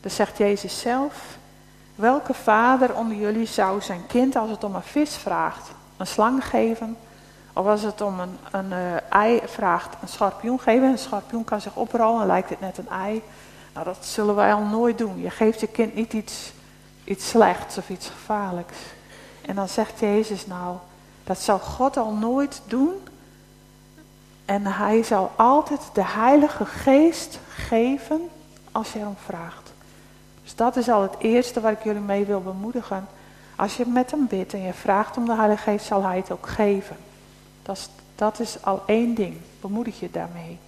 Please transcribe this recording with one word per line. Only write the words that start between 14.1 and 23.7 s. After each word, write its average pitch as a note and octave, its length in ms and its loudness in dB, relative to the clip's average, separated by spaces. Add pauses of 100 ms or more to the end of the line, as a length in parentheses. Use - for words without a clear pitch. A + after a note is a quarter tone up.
wij G#3 200 6
al G#3 80 0
nooit A3+ 360 0
doen. F#3+ 220 -4
Je F3+ 100 -6
geeft A3 300 2
je G#4+ 60 -2
kind A3 280 -2
niet A3 180 -4
iets, - 400 -8 (520)
iets - 240 -6
slechts G3 500 4
of F3 100 -12
iets F#3 200 -12
gevaarlijks. F#3+ 680 -6 (680)
En F#3+ 80 -6
dan G3 140 -4
zegt - 320 -4
Jezus: G#3 460 0
"Nou, F3+ 300 -8 (480)
dat F#3 140 -4
zou G3+ 220 2
God - 360 0
al A3 160 0
nooit B3 540 -2
doen." C#4 280 2 (1500)